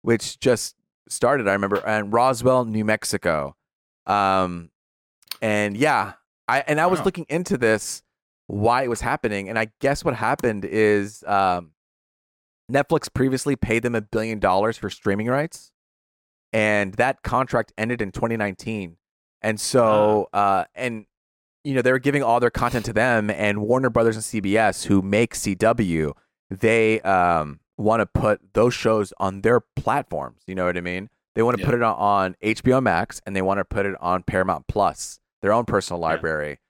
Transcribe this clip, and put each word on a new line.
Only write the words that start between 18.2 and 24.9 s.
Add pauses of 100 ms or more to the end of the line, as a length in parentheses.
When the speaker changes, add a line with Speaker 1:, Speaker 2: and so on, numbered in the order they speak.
Speaker 1:
nineteen. (440)
And
so,
Speaker 3:
Ah.
Speaker 1:
uh, (100)
and, (580)
you
know,
they
were
giving
all
their
content
to
them,
and
Warner
Brothers
and
C
B
S,
who